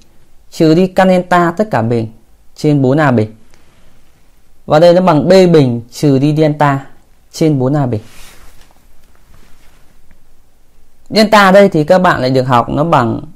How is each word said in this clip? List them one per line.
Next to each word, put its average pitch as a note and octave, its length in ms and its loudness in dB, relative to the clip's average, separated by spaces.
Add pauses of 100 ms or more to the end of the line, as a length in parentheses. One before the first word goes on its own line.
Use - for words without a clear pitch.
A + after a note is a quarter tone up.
(520)
trừ D#3+ 220 2
đi F#3 140 2
căn F#3 220 0
delta F3+ 480 0
tất G#3+ 140 -4
cả A#2+ 100 -2
bình A2+ 260 -4 (480)
trên D3 260 0
bốn C3 160 0
a D3 140 0
bình. G#2+ 240 -2 (1300)
Và D3 140 0
đây F3 140 4
nó F#3 80 0
bằng D#3 260 0
B F3 40 2
bình D#3 500 2 (100)
trừ C#3+ 260 -2
đi D3 180 -2
delta D3 500 -2 (460)
trên D3+ 280 -2
bốn B2+ 140 -2
a D3 120 -2
bình. A#2 160 -6 (3000)
Delta G#3 360 2
ở F#3 60 2
đây G3+ 180 4
thì D3+ 140 -2
các F3+ 160 2
bạn F3+ 220 -2
lại B2+ 80 -2
được C3 140 0
học B2 260 -2
nó C#3 140 -2
bằng B2+ 380 -2 (140)